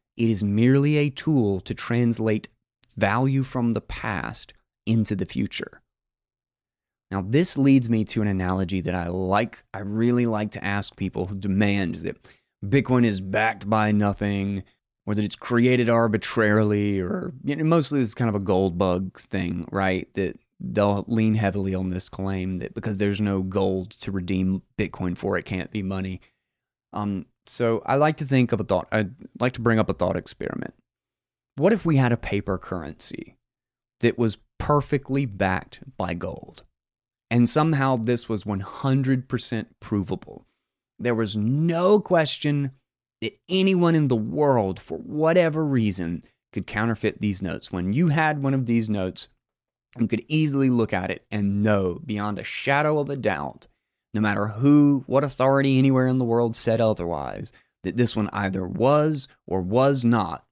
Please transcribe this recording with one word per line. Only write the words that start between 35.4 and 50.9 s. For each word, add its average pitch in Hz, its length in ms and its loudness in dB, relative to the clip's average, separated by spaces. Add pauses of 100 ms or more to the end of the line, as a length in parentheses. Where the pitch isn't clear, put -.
by 87 180 -4
gold? - 480 -10 (640)
And 117 200 4
somehow 143 480 2
this 117 320 -2
was 107 160 -4
one 101 160 -2
hundred 131 640 0
percent - 520 -6
provable. - 680 -4 (520)
There 117 180 -2
was 110 200 -2
no 165 640 2
question 147 720 0 (480)
that - 180 -8 (120)
anyone 180 460 4
in 151 120 4
the 127 80 4
world, 113 640 2
for - 200 -10
whatever 160 640 2
reason, 92 580 0 (300)
could 98 140 -6
counterfeit 110 520 -2
these 101 220 -2
notes. - 300 -6
When 92 220 -2
you 165 160 2
had 151 340 0
one 139 100 0
of 131 140 -2
these 117 220 0
notes, 95 380 -4 (720)
you 117 100 0
could 110 200 -4
easily 143 420 2
look 117 240 2